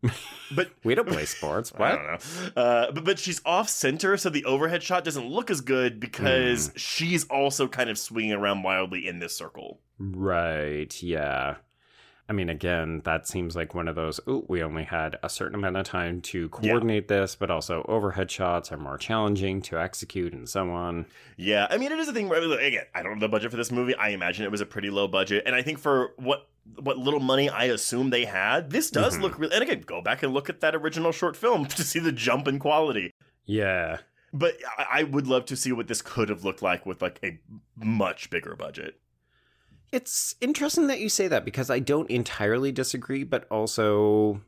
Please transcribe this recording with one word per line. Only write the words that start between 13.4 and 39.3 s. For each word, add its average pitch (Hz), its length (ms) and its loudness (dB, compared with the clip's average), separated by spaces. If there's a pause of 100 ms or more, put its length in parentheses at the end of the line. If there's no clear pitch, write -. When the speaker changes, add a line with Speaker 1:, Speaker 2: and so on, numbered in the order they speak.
Speaker 2:
like 80 180 -4
one 85 140 -2
of 80 80 -4
those, 80 320 -4
"Ooh, 131 200 -2
we 87 140 0
only 80 220 -4
had 80 360 -4
a - 80 -6
certain - 280 -6
amount 95 200 0
of 95 80 0
time 87 380 -4
to 85 260 -4 (140)
Speaker 1:
Yeah. 107 80 4
Speaker 2:
coordinate 113 380 2
this, 98 260 2
but 90 160 -4
also 82 380 -2
overhead 98 420 0
shots 87 400 0
are 80 60 -8
more 69 220 -8
challenging 101 640 0
to 82 180 -4
execute," 87 520 -4
and 62 160 -12
so 95 220 -2
on. 87 360 -4 (300)
Speaker 1:
Yeah, 101 340 2
I 185 60 2
mean, 262 140 0
it 320 80 -2
is 320 80 -2
a 285 60 -8
thing 214 160 -2
where, 165 120 4 (200)
again, 131 240 2 (100)
I 90 80 -4
don't 98 120 -4
have 104 60 -4
the 107 80 2
budget 110 220 0
for 117 60 -8
this 117 160 -4
movie. 123 240 0
I 107 140 0
imagine 92 340 -2
it 101 80 -2
was 101 80 -2
a 101 60 -2
pretty 101 240 -6
low 101 180 2
budget. 95 360 2
And 123 120 2
I 127 60 2
think 143 180 -4
for 131 380 2
what, 131 280 -2 (340)
what 135 180 -2
little 139 200 2
money 135 320 4
I 113 140 0
assume 127 460 2
they 120 160 2
had, 110 440 0
this 254 220 0
does 185 220 2
Speaker 2:
Mm-hmm. - 100 -2
Speaker 1:
look 175 160 -2
real. 156 120 0
And 220 120 4
again, 294 200 -2
go 87 160 -8
back 107 220 0
and 135 100 0
look 139 160 -2
at - 120 -6
that 156 160 2
original 160 340 0
short 160 260 -2
film 214 300 2
<laughs> - 0 -
to - 160 -4
see 143 160 -2
the 165 140 2
jump 123 340 2
in 139 140 0
quality. 143 500 2 (340)
Speaker 2:
Yeah. 92 520 0 (360)
Speaker 1:
But 160 220 2 (240)
I, 135 220 2
I - 20 4
would 139 240 0
love 127 200 2
to 131 100 -6
see 127 160 -2
what 113 160 -2
this 117 120 -2
could 110 280 0
have 92 160 -4
looked 95 180 -4
like 90 240 0
with, 92 160 -4
like, 90 220 -2
a 82 160 -6 (360)
much 110 540 0
bigger 85 240 -4
budget. 78 460 -10 (920)